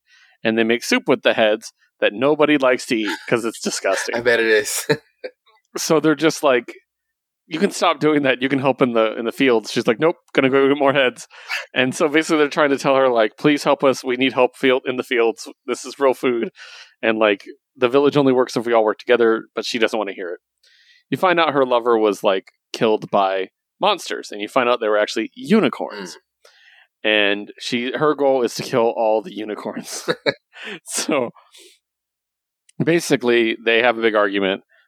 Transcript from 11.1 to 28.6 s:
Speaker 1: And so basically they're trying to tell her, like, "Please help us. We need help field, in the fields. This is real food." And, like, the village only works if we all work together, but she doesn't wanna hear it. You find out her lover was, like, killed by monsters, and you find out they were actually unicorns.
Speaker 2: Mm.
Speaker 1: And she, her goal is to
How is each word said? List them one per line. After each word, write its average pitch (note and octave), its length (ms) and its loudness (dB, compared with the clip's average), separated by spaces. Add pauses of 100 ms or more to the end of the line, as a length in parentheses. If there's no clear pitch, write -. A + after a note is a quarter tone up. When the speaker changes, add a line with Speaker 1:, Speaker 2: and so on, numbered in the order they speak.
Speaker 1:
And C3 220 0
so E3+ 120 0
basically D#3 300 0
they're D3 120 4
trying D3+ 200 0
to C#3 80 2
tell C3+ 180 2
her, C3+ 140 4
like, A2+ 280 2
"Please D3 280 0
help C#3+ 180 2
us. C3 200 2
We B2+ 120 -2
need B2+ 180 0
help B2+ 220 2
field, C3 300 2
in B2+ 100 -6
the B2 80 -6
fields. A#2 440 -2 (180)
This A#2+ 200 -6
is B2+ 140 -16
real C3+ 140 2
food." B2 380 -2 (500)
And, A2 180 0
like, G#2 260 2 (300)
the B2 140 0
village C#3 280 2
only C3+ 160 4
works B2 240 0
if A2+ 80 -4
we A#2+ 80 -2
all A2+ 120 4
work G#2+ 140 0
together, A2+ 540 2
but A2 120 -8
she - 120 -6
doesn't A2 200 0
wanna G2+ 160 -4
hear F2+ 160 -10
it. F2+ 100 -10 (720)
You C3+ 80 -4
find F3 220 2
out D#3 140 2
her C#3 120 4
lover A#2+ 320 2
was, G#2+ 260 0
like, G2 220 0 (280)
killed G#2+ 380 0
by F#2+ 380 0 (320)
monsters, - 500 -4
and G#2 100 -10
you G#2 60 -8
find B2 220 0
out B2 100 2
they A2+ 100 -2
were G#2+ 80 2
actually G#2+ 380 -2
unicorns. B2 800 -2
Speaker 2:
Mm. - 40 -20 (840)
Speaker 1:
And G#2 560 0
she, B2 320 -6
her D3 240 0
goal C3+ 280 2
is A2+ 120 -2
to C#3 80 -10